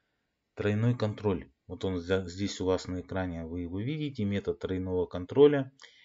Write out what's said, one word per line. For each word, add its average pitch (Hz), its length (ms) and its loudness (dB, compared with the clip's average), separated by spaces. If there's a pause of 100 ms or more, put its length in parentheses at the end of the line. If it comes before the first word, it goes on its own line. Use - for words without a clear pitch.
(560)
тройной 110 420 2
контроль. 104 540 -2 (160)
Вот 90 180 -8
он 92 140 0
зя-, 95 280 0
здесь 95 340 -6
у 90 40 -2
вас 92 220 0
на 90 140 -4
экране, 87 440 -6
вы 87 160 -6
его 87 200 -6
видите, 147 420 -4
метод 101 360 -2
тройного 92 480 -2
контроля. 135 680 4 (320)